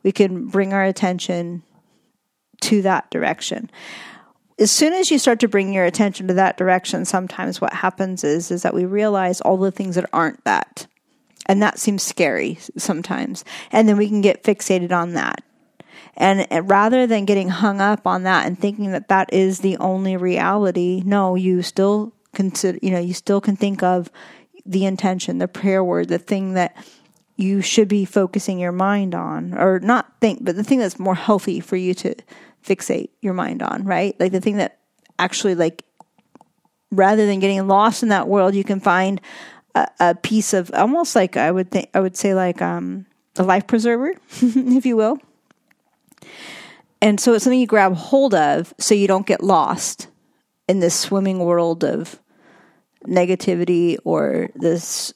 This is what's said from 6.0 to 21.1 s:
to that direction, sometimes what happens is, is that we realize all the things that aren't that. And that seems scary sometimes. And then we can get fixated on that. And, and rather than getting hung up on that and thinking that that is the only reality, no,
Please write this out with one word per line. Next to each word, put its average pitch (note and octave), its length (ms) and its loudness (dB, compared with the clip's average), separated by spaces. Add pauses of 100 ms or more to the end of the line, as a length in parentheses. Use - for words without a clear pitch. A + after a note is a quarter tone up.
to F#3 80 0
that F#3 220 2
direction, F#3 480 0
sometimes F#3 540 -4
what - 140 -2
happens F#3 500 -4
is, E3 280 -2
is F3 120 -4
that F3+ 100 0
we F3+ 120 0
realize G3 560 0
all F#3+ 160 2
the F#3+ 140 0
things F#3 240 -6
that F3+ 180 -2
aren't D#3+ 320 -2
that. - 420 -2 (600)
And G3 140 2
that G#3 160 0
seems G3 260 -2
scary B2+ 540 -2 (200)
sometimes. F3+ 640 -6 (280)
And A3 180 6
then G3+ 80 4
we G#3 100 0
can G#3 140 0
get G3 220 2
fixated F#3 480 0
on F3 220 -2
that. - 300 -4 (720)
And, G3 360 2
and E3+ 180 -2
rather A3+ 360 4
than G#3+ 200 0
getting G3 240 0
hung G3 320 0
up G#3 260 0
on F#3 160 -2
that F#3 240 2
and F3+ 100 -4
thinking G3+ 340 -4
that - 180 -6
that F#3+ 240 2
is F#3+ 260 2
the F#3+ 180 0
only F#3+ 400 -2
reality, F3+ 880 0
no, G3 300 2